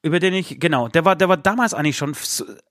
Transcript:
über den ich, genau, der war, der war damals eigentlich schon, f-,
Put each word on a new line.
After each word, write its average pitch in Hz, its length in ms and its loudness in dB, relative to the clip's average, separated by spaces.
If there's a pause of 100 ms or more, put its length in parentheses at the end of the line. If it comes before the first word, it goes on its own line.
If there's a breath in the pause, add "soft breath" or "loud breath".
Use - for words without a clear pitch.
über 160 140 2
den 180 140 2
ich, 143 260 -4
genau, 139 260 0
der 160 180 0
war, 185 120 4
der 180 120 2
war 180 80 4
damals 220 380 0
eigentlich 147 220 0
schon, 147 160 -4
f-, - 320 -8 (260)